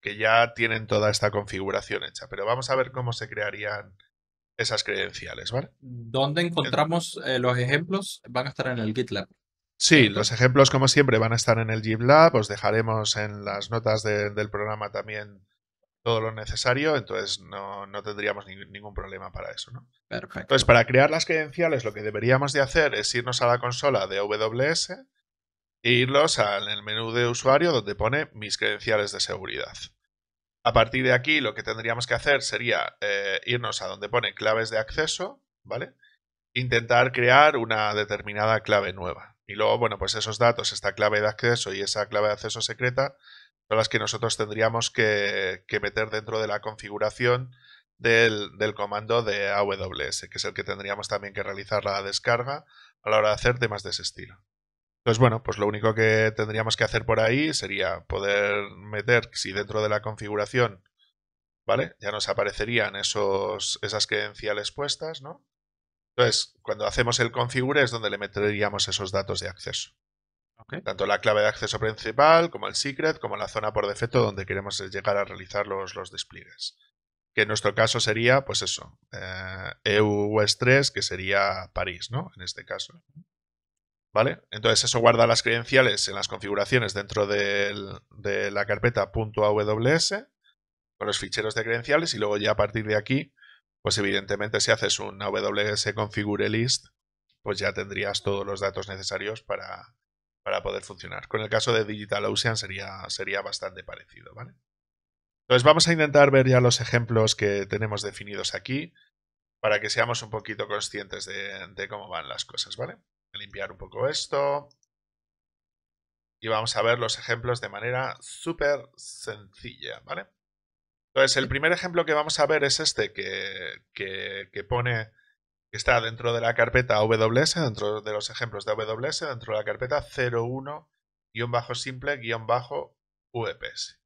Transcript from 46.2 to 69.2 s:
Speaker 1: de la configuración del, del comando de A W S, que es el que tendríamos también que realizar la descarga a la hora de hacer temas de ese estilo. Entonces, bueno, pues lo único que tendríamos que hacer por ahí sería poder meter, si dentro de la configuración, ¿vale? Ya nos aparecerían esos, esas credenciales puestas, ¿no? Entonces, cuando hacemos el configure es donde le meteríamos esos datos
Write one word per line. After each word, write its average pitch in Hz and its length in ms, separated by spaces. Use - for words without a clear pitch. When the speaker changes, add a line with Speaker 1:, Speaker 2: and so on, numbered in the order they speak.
Speaker 1:
de 110 60
la 104 120
configuración 107 920
del, 110 600
del 104 160
comando 107 500
de 101 260
A 101 100
W 95 460
S, - 220
que - 100
es - 60
el 98 100
que 98 120
tendríamos 101 420
también 101 260
que 101 100
realizar 98 420
la 98 160
descarga 123 640
a 107 60
la 107 100
hora 107 100
de 104 60
hacer 123 220
temas 107 260
de 87 80
ese - 100
estilo. - 420
Entonces, 113 160
bueno, 113 220
pues - 160
lo 101 100
único 107 280
que 110 400
tendríamos 110 400
que - 80
hacer 110 220
por 113 160
ahí 135 320
sería 92 520
poder 101 680
meter, 107 600
si - 220
dentro 104 280
de 107 60
la 104 140
configuración, 104 840
¿vale? 123 360
Ya - 100
nos 104 160
aparecerían 104 720
esos, 98 840
esas 104 240
credenciales 104 680
puestas, 147 480
¿no? 143 240
Entonces, - 460
cuando 104 240
hacemos 120 360
el 117 100
configure 127 520
es 117 80
donde 113 180
le 101 80
meteríamos 101 720
esos 95 220
datos 98 280